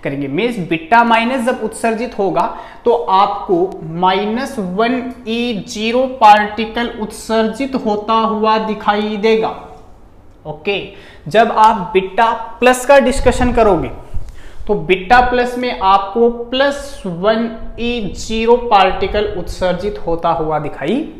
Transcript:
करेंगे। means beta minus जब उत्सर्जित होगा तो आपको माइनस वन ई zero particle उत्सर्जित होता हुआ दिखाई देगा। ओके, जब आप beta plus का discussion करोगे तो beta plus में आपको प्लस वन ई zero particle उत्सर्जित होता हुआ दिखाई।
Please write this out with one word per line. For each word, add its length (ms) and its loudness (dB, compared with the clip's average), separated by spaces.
करेंगे। 240 -4
means 300 -2
beta 360 2
minus 420 2
जब 180 0
उत्सर्जित 540 -4
होगा 240 0
तो 80 4
आपको 880 0
माइनस 580 0
वन 540 -2
ई 400 -4
zero 380 0
particle 680 4
उत्सर्जित 760 -4
होता 380 -2
हुआ 460 0
दिखाई 580 -2
देगा। 360 0
ओके, 320 -4
जब 300 4
आप 340 4
beta 400 2
plus 280 4
का 140 8
discussion 520 2
करोगे 380 4
तो 100 0
beta 460 2
plus 360 0
में 220 -4
आपको 480 4
प्लस 560 -2
वन 420 0
ई 360 -2
zero 400 2
particle 580 2
उत्सर्जित 600 -4
होता 320 -2
हुआ 280 0
दिखाई। 380 -2